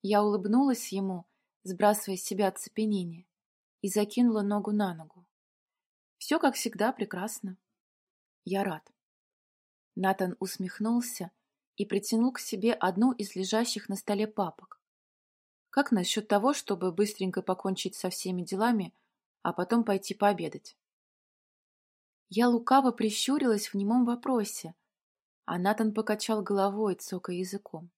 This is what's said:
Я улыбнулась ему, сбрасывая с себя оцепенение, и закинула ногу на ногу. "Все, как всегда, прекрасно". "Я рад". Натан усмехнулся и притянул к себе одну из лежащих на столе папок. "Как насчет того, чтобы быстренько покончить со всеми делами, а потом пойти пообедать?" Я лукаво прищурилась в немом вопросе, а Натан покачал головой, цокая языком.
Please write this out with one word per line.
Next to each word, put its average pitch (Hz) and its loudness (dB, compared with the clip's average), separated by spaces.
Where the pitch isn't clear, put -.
Я 208 4
улыбнулась 214 2
ему, 190 -4
сбрасывая 196 2
с - -10
себя 196 0
оцепенение, 190 -4
и 208 -4
закинула 214 2
ногу 202 -2
на 208 0
ногу. 160 -18
"Все, - 0
как 277 4
всегда, 220 -2
прекрасно". 196 -8
"Я 196 -2
рад". 165 -6
Натан 190 0
усмехнулся 208 -4
и 202 -2
притянул 220 0
к - -10
себе 220 0
одну 190 2
из 202 -8
лежащих 214 -2
на 196 -4
столе 208 -2
папок. - -6
"Как 277 2
насчет 208 0
того, 214 4
чтобы 185 -2
быстренько 190 -2
покончить 185 -4
со - -4
всеми 180 -6
делами, 202 -2
а - -2
потом 233 2
пойти 196 0
пообедать?" 175 0
Я 240 6
лукаво 247 4
прищурилась 233 0
в - -10
немом 220 2
вопросе, 240 -2
а 175 -4
Натан 214 2
покачал 220 0
головой, 196 2
цокая 185 -8
языком. 180 -8